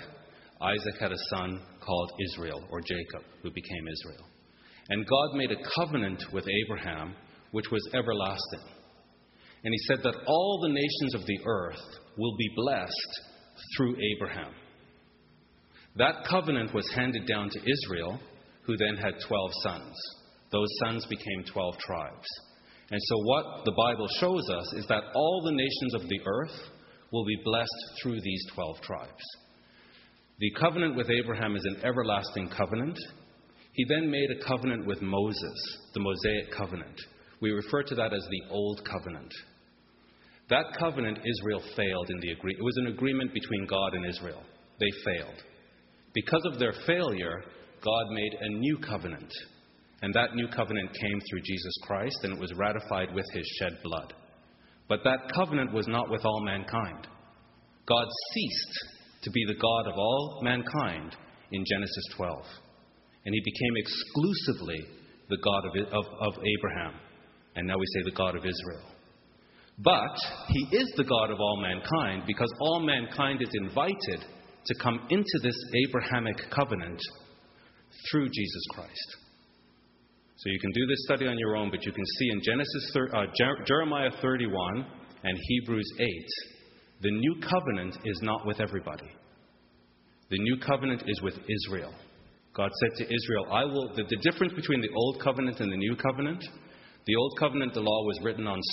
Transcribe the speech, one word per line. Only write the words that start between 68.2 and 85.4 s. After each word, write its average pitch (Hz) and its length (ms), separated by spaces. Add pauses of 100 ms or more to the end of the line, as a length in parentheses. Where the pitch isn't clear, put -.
of 87 100
Israel. 90 400 (920)
But 110 360 (340)
he 139 280
is 262 180
the 147 80
God 113 280
of 98 80
all 104 220
mankind 95 640
because 117 340
all 160 180
mankind 135 640
is 117 80 (120)
invited 110 600 (420)
to 120 160
come 117 280
into 190 340
this 120 140 (300)
Abrahamic 117 500 (140)
covenant 90 500 (1120)
through 143 180
Jesus 95 420
Christ. - 440 (1200)
So - 120
you 95 100
can 95 120
do 120 140
this 131 200
study 131 220
on 120 100
your 107 200
own, 101 140
but 98 140
you 101 60
can 98 140 (140)
see 127 100
in 104 140
Genesis 131 500
thir-, 131 220
uh, 101 100 (100)
Jer-, 123 300
Jeremiah 143 460 (100)
thirty-one 117 640 (380)
and 92 140 (100)